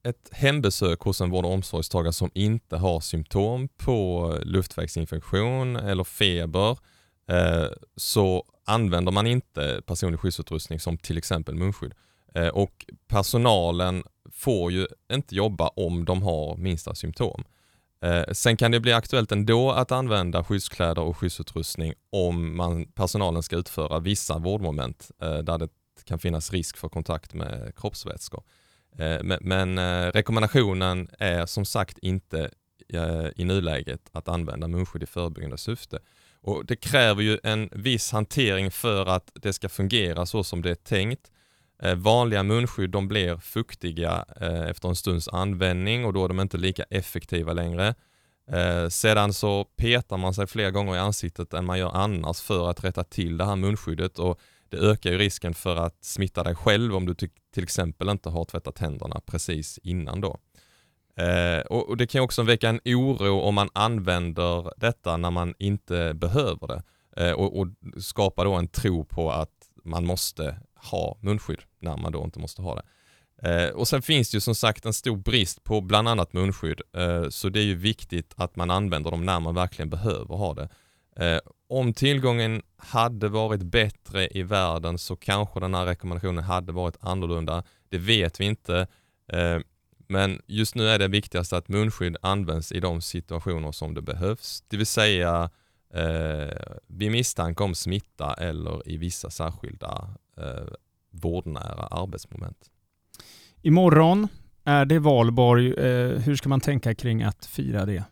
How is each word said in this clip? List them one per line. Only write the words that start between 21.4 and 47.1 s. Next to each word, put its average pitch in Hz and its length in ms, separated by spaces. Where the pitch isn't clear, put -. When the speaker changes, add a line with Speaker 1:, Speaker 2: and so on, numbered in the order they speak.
Speaker 1:
om 87 440
man, 85 300
personalen 90 560
ska 85 140
utföra 80 420
vissa 85 400
vårdmoment, 82 720
eh, 78 160
där 80 200
det 80 100
kan 85 140
finnas 82 340
risk 90 240
för 80 120
kontakt 80 460
med 60 420
kroppsvätskor. - 680
Eh, 80 240
men, 92 180
men, 92 380
eh, 90 340
rekommendationen 101 960
är 87 280
som 101 180
sagt - 340
inte, 90 520
eh, 82 340
i 87 80
nuläget 82 560
att 90 160
använda 82 400
munskydd 85 340
i - 40
förebyggande 85 520
syfte. - 400
Och 98 260
det 120 100
kräver 110 460
ju 107 200
en 110 300
viss 113 400
hantering 104 580
för 101 360
att 92 280
det 101 180
ska - 160
fungera 95 580
så 101 180
som 87 180
det 87 80
är 87 40
tänkt. 107 560
Eh, 90 120
vanliga 107 480
munskydd, 104 480
de 98 180
blir 92 280
fuktiga, 85 880
eh, 85 220
efter 85 260
en 87 80
stunds 85 320
användning 95 760
och 104 80
då 95 120
är 90 40
de 92 120
inte 95 160
lika 90 260
effektiva 87 720